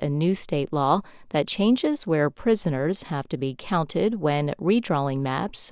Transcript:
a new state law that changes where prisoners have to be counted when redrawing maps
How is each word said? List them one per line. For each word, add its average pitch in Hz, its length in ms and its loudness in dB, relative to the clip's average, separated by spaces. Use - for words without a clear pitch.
a 147 80 -2
new 156 240 2
state 147 400 -4
law 147 280 2
that 147 180 2
changes 262 600 0
where 151 240 2
prisoners 175 720 0
have 139 260 -6
to - 80 -6
be 135 180 -4
counted 185 600 -2
when 147 440 0
redrawing 156 600 0
maps 139 520 -2